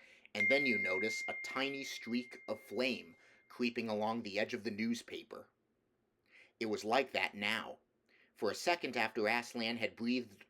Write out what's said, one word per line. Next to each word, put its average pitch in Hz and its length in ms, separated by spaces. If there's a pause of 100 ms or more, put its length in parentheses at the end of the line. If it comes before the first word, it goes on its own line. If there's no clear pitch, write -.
(340)
and - 140
then - 180
you 127 120
notice 1017 500
a - 60 (100)
tiny 139 400
streak 120 640
of 107 140
flame 104 560 (320)
creeping 117 400
along 107 340
the 101 160
edge 110 140
of 110 100
the 110 80
newspaper. 110 800 (1120)
It 113 60
was 104 180
like 131 260
that 92 240
now. 104 440 (580)
For 107 120
a 92 60
second 160 400
after 110 320
Aslan 117 500
had 110 200
breathed, 117 520